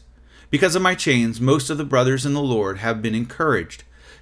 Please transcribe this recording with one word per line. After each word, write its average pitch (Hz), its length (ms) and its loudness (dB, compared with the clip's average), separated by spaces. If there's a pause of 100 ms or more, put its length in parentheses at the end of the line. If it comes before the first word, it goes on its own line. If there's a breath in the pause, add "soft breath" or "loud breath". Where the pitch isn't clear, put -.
(500 soft breath)
Because 156 260 2
of 185 60 2
my 185 140 2
chains, 117 440 0
most 135 300 2
of 156 80 -4
the 151 80 -6
brothers 131 400 0
in 143 80 -2
the 143 80 -2
Lord 107 380 -2
have 110 220 -2
been 110 140 -2
encouraged 117 720 -4 (360 soft breath)